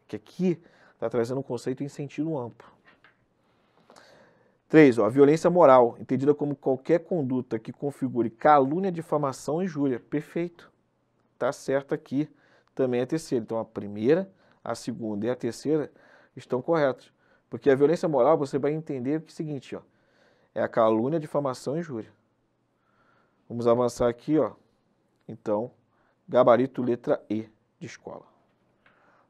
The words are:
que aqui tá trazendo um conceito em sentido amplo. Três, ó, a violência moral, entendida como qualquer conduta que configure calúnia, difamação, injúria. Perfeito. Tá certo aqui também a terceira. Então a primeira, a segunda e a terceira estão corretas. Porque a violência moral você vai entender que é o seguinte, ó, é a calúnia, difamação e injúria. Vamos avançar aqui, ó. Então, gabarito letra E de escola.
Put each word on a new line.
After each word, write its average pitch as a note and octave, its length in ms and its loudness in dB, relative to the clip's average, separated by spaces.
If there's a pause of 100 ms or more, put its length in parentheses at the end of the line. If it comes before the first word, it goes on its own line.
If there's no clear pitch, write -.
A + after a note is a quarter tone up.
que - 80 -12
aqui F3 460 -4 (360)
tá A2+ 120 -4
trazendo B2 300 -2
um C3+ 40 -8
conceito C3 400 -8
em C#3+ 40 -8
sentido D3+ 500 -8
amplo. A#2+ 300 -12 (2000)
Três, C#3+ 300 8
ó, G#2 80 4
a G#2+ 40 2
violência C#3+ 400 4
moral, C3+ 500 6
entendida C3 340 0
como D3 220 -4
qualquer C#3+ 440 -2
conduta C3 600 -6
que B2 140 -16
configure B2 560 -4
calúnia, D3+ 640 2
difamação, D#3 680 -4
injúria. C#3+ 380 -2
Perfeito. - 720 -8 (680)
Tá B2 140 -2
certo C#3 420 -4
aqui D3 360 -6 (440)
também B2 280 0
a B2+ 40 -2
terceira. C3+ 380 -4
Então A2+ 160 -6
a G#2+ 60 -6
primeira, G#2+ 680 -2 (320)
a A#2 100 -6
segunda G#2+ 520 -8
e A#2 40 -2
a B2+ 60 -2
terceira C3 560 -4 (440)
estão B2+ 260 -6
corretas. D3 500 -2 (380)
Porque B2 200 -2
a C3+ 60 8
violência D3 320 2
moral C#3+ 300 4
você C#3+ 200 -4
vai C#3+ 140 -2
entender D3+ 520 -6
que - 80 -20
é - 20 -20
o - 20 -20
seguinte, D3+ 400 -10
ó, E2+ 60 -12 (760)
é A#2 80 -2
a A2+ 60 -2
calúnia, A#2 500 2
difamação C#3+ 560 -6
e E3+ 60 -6
injúria. B2 320 -12 (1400)
Vamos A#2+ 180 -4
avançar A#2+ 400 2
aqui, D3+ 320 -2
ó. G#2+ 140 0 (760)
Então, A2+ 440 -4 (580)
gabarito B2 520 4
letra B2 480 -4
E A2 200 -6 (280)
de - 100 -16
escola. - 360 -18 (1080)